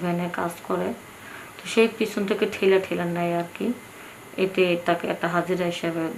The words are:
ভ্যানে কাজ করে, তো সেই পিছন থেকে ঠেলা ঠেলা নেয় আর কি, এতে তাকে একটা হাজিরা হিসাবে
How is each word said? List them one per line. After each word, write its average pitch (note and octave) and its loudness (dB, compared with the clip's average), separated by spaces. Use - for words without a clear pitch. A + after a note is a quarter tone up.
ভ্যানে F3 0
কাজ F3 -2
করে, F3+ 0
তো - -16
সেই A3+ 6
পিছন G#3+ 0
থেকে G#3 2
ঠেলা F#3+ 6
ঠেলা F3 -2
নেয় E3+ 0
আর E3+ -2
কি, G3+ -2
এতে F#3+ 4
তাকে E3+ 2
একটা E3+ -2
হাজিরা F3 2
হিসাবে E3+ -2